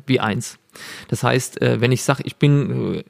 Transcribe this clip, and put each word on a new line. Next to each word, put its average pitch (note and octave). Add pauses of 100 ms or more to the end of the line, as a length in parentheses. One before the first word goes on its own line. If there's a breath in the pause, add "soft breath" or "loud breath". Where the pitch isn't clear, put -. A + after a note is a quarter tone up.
wie C3
eins. G#2+ (500 loud breath)
Das -
heißt, B2+
äh, A#2+
wenn B2
ich B2+
sag, C#3
ich -
bin, C3+
äh, -